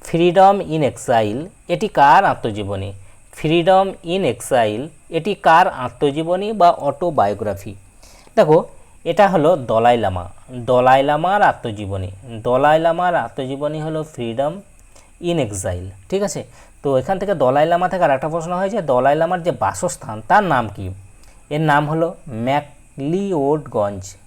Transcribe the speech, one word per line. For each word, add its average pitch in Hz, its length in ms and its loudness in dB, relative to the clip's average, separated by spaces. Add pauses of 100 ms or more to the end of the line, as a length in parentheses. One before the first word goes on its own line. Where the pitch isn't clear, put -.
(120)
Freedom 185 500 4
in 151 300 -2
Exile, 113 540 -2 (220)
এটি 175 200 -2
কার 175 380 6
আত্মজীবনী? 101 680 -4 (480)
Freedom 180 500 2 (160)
in 170 260 -2
Exile, 117 540 -2 (220)
এটি 190 260 -4
কার 175 320 4
আত্মজীবনী 160 840 -4
বা 190 180 4
অটোবায়োগ্রাফি? 104 1080 -2 (600)
দেখো, 170 300 4 (380)
এটা 170 240 4
হলো 180 280 4
দলাই 120 420 4
লামা, 92 320 -4 (220)
দলাই 127 520 4
লামার 165 380 0
আত্মজীবনী। 101 680 -2 (140)
দলাই 127 540 2
লামার 170 360 0
আত্মজীবনী 139 640 -6
হলো 156 240 -6 (120)
Freedom 123 340 -4 (720)
in 170 140 -2
Exile, 98 720 -6
ঠিক 196 140 -4
আছে? 170 200 -6 (400)
তো 139 140 2
এখান 185 220 -2
থেকে 196 140 -2
দলাই 139 320 2
লামা 175 240 2
থেকে 180 140 -2
আর 147 80 4
একটা 139 180 -2
প্রশ্ন 170 260 -6
হয় 190 140 -2
যে 214 120 -4
দলাই 135 340 2
লামার 165 280 -2
যে 170 80 -2
বাসস্থান, 110 760 -6
তার 208 160 4
নাম 127 320 0
কি? 95 140 -10 (600)
এর 147 120 -2
নাম 147 280 2
হলো 165 260 -2 (140)
ম্যাকলিওডগঞ্জ। 139 1900 -4 (120)